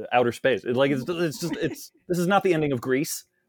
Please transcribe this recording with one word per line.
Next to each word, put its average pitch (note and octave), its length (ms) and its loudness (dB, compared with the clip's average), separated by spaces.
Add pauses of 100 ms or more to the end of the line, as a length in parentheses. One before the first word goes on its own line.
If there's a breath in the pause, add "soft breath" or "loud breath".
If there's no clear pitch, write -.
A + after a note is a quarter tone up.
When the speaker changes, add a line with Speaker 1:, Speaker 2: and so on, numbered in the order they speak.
(120)
Speaker 1:
outer A#2+ 220 2
space." B2+ 320 0
It's A#2+ 120 0
like, C#3 140 4
it's, C3 160 0
it's E3+ 320 -2
just, D#3 160 -4
it's, - 440 -6
Speaker 2:
<laughs> - 100 -20
Speaker 1:
this F3 100 0
is E3+ 80 2
not G3 160 4
the F#3 100 4
ending D3+ 200 0
of A#2 80 -2
Grease. C3 420 -2 (260)